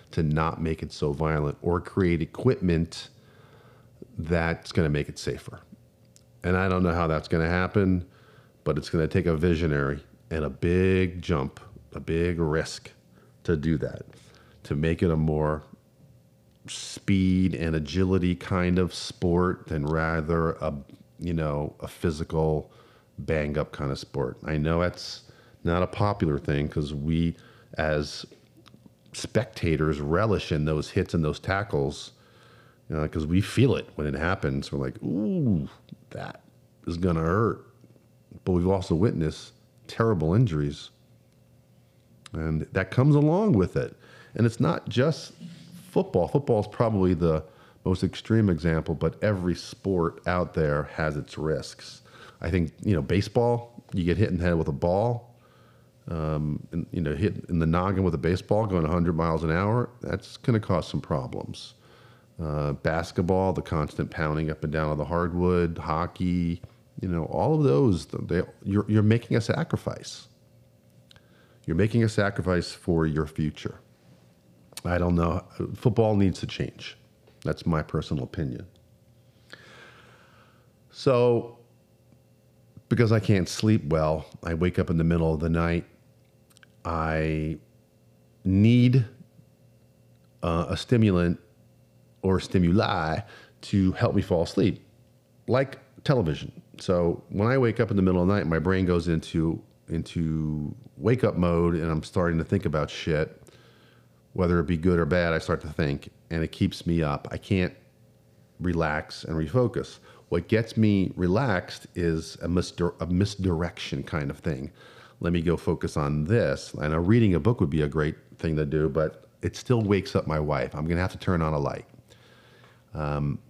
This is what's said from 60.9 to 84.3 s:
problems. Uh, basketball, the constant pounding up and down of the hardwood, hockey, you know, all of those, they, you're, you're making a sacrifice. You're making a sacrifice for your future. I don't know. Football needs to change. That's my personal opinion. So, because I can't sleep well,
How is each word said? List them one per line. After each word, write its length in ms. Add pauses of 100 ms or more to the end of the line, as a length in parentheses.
problems. 760 (640)
Uh, 320
basketball, 800
the 80
constant 480
pounding 400
up 140
and 100
down 180
of 60
the 80
hardwood, 720
hockey, 840 (380)
you 80
know, 180
all 280
of 100
those, 440
they, 340 (220)
you're, 260
you're 140
making 340
a 40
sacrifice. 840 (1400)
You're 120
making 260
a 60
sacrifice 640
for 320
your 200
future. 540 (1040)
I 140
don't 180
know. 300 (300)
Football 420
needs 240
to 60
change. 500 (480)
That's 200
my 160
personal 440
opinion. 420 (2250)
So, 640 (1300)
because 220
I 80
can't 280
sleep 440
well, 340 (180)